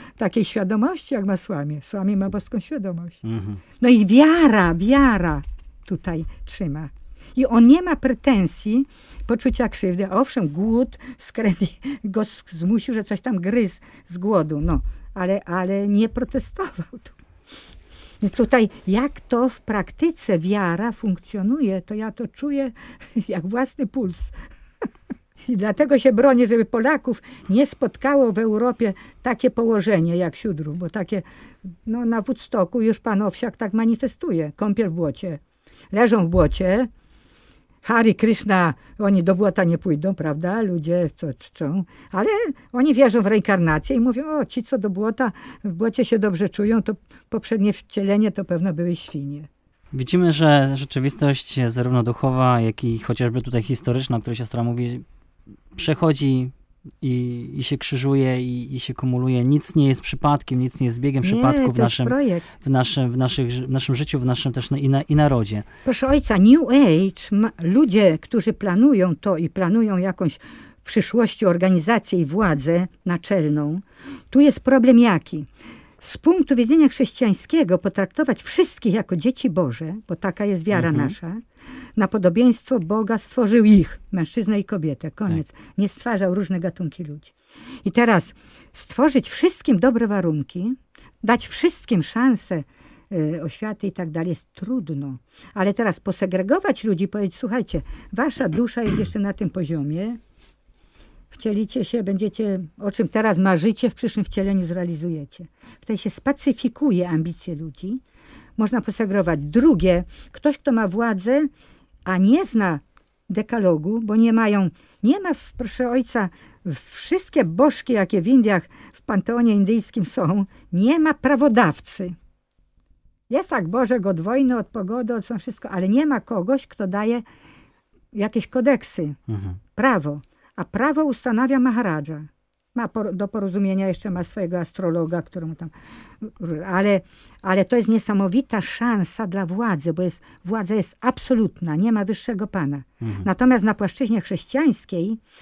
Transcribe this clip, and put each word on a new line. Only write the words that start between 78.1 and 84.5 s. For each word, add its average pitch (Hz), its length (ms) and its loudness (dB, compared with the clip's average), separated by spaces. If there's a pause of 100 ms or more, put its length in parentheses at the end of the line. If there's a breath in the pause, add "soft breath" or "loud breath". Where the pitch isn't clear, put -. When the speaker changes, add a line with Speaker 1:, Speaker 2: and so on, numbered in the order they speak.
Speaker 1:
wszystkich - 500 0
jako 208 220 -2
dzieci 233 340 -2
Boże, 160 440 -2 (140)
bo 175 80 -6
taka 196 300 -4
jest 185 180 -2
wiara 170 260 0
Speaker 2:
Mhm. 147 180 0
Speaker 1:
nasza, 175 280 -10 (640 loud breath)
na 202 100 2
podobieństwo 226 720 2
Boga 208 380 -2
stworzył 220 480 2
ich, 208 340 6 (120)
mężczyznę 202 480 -2